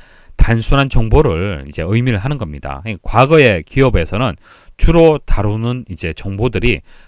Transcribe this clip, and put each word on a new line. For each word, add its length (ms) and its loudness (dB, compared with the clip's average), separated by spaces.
단순한 520 2
정보를 800 0
이제 140 -10
의미를 360 -2
하는 180 -6
겁니다. 460 -10
그러니까 200 -12
과거의 600 2
기업에서는 720 -2
주로 480 4
다루는 640 -2
이제 240 -8
정보들이 680 -4